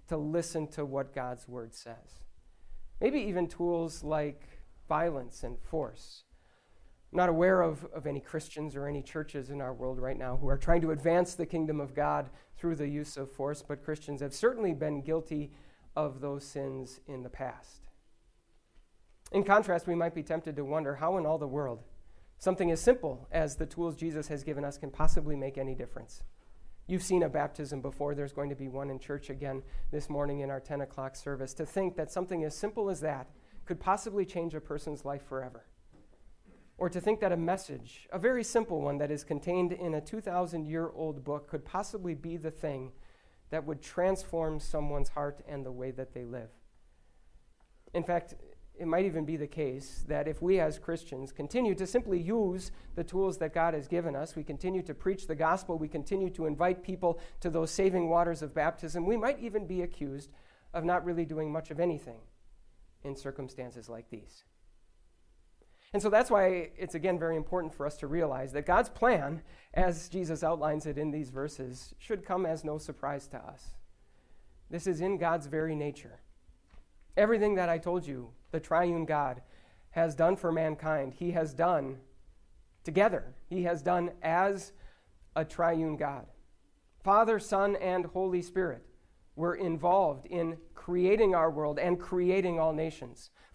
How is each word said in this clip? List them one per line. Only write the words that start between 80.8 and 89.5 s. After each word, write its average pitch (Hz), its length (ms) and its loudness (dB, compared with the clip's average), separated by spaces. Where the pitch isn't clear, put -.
he 175 180 -2
has 156 220 0
done 143 440 2
together. 175 500 2
He 175 160 -2
has 170 180 0
done 175 300 2
as 185 500 2
a 160 100 0
triune 160 520 2
God. 139 300 -4
Father, 214 380 8
Son, 202 360 4
and 180 300 2
Holy 185 360 0
Spirit 175 440 -2
were 170 200 0